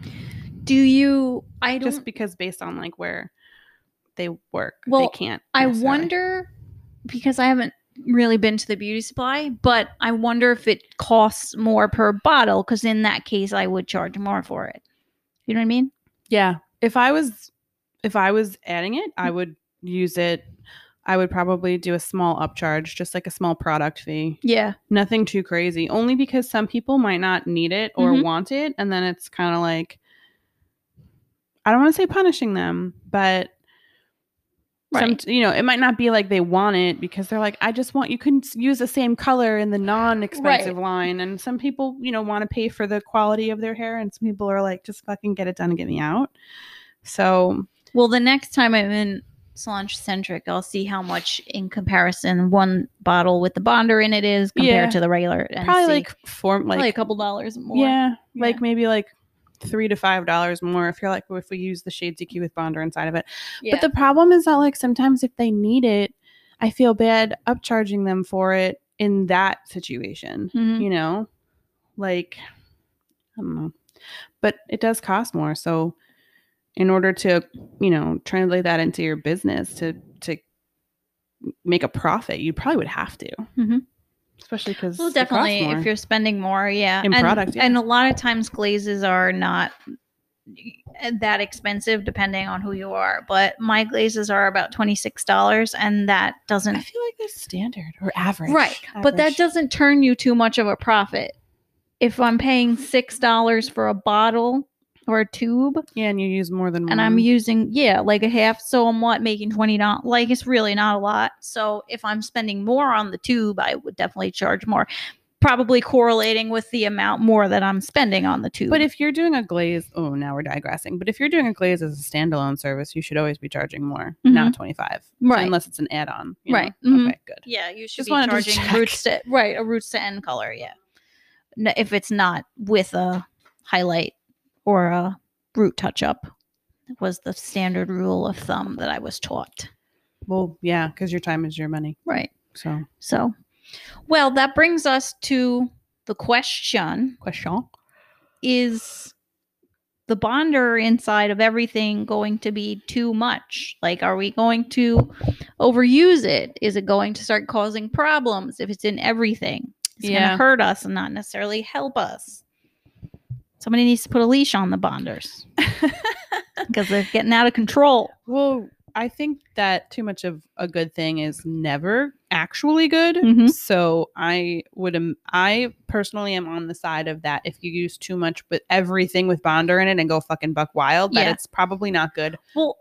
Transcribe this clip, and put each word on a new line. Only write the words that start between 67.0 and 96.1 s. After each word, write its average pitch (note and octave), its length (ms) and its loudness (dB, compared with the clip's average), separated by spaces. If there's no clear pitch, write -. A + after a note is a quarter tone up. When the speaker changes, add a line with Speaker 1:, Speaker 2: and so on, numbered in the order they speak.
Speaker 2:
upcharging G#3+ 580 -2
them F#3+ 180 0
for F#3+ 300 0
it F#3 280 0
in G3+ 300 2
that F#3 320 0
situation, - 840 -10
Speaker 1:
Mm-hmm. A3+ 260 0
Speaker 2:
you G3+ 80 -2
know? F3+ 400 -2
Like, F3+ 440 -4
I A3 40 -10
don't F#3 140 -6
know. D#3 160 -6
But G#3 140 0
it G#3+ 140 -8
does A3+ 180 0
cost G#3+ 360 -4
more, D#3 180 -2
so E3 420 -2
in F#3+ 140 2
order F#3+ 240 4
to, F3+ 260 2
you F#3+ 120 4
know, D#3+ 340 0
translate F#3 380 0
that E3+ 160 0
into E3 240 -2
your D#3+ 120 -2
business D#3 600 -4
to, E3 180 -6
to E3 140 -8
make F3 200 0
a - 40 -4
profit, - 520 -4
you D#3+ 120 -4
probably C#4+ 260 -4
would D#3+ 100 -2
have - 320 -8
to. - 100 -14
Speaker 1:
Mm-hmm. A#3 200 0
Speaker 2:
Especially G#3+ 320 -8
'cause F3+ 240 -6
Speaker 1:
Well, E4+ 120 -4
Speaker 2:
it C4+ 40 -6
costs C4 160 0
Speaker 1:
definitely, G#3 320 0
Speaker 2:
more. D3+ 160 0
Speaker 1:
if D#3+ 80 -4
you're G#3+ 100 0
spending G#3+ 440 -2
more, G3 280 0
yeah. G3 360 0
Speaker 2:
In G3 100 4
Speaker 1:
And, B3 80 6
Speaker 2:
product, G3 340 2
yeah. B3+ 80 2
Speaker 1:
and B3 140 4
a A#3+ 40 2
lot A#3+ 280 2
of C4 80 0
times A3+ 320 -2
glazes G#3 540 -2
are F#3 280 2
not F3+ 400 -2
that G#3 220 0
expensive G3+ 640 -4
depending G3 440 -4
on F#3 140 -6
who G3+ 120 -8
you F#3+ 200 -10
are, F#3+ 340 -2
but G3 320 2
my A3 240 2
glazes A3 460 -2
are G3+ 180 2
about F#3+ 240 0
twenty-six G#3 520 -2
dollars, G#3 520 2
and G#3 340 0
that F#3+ 260 2